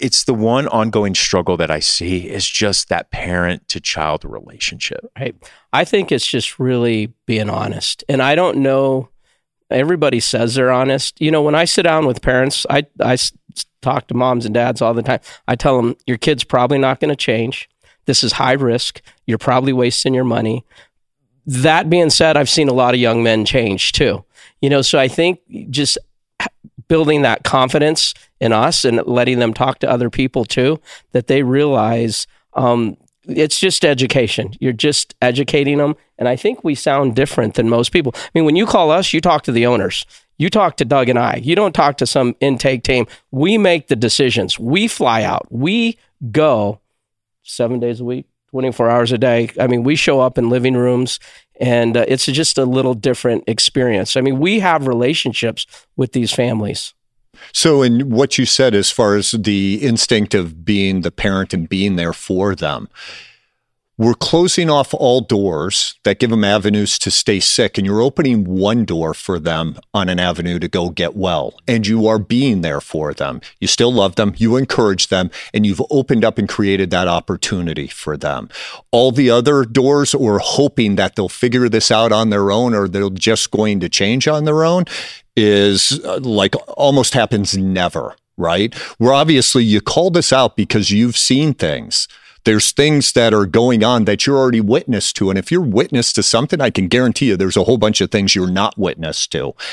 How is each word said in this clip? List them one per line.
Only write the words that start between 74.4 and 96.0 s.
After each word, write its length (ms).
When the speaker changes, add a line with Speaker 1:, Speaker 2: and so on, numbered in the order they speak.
Speaker 3:
encourage 500
them, 240
and 120
you've 240
opened 360
up 120
and 120
created 420
that 160
opportunity 800
for 300
them. 320
All 220
the 160
other 340
doors, 500
or 260
hoping 580
that 180
they'll 140
figure 400
this 200
out 220
on 200
their 200
own 220
or 160
they're 200
just 400
going 300
to 80
change 400
on 160
their 220
own, 180
is, 640
uh, 160
like, 340
almost 380
happens 440
never. 600
Right? 400
Where 160
obviously 500
you 160
call 300
this 240
out 240
because 340
you've 260
seen 360
things. 560
There's 260
things 420
that 200
are 140
going 360
on 220
that 220
you're 100
already 240
witness 520
to. 180
And 80
if 120
you're 100
witness 520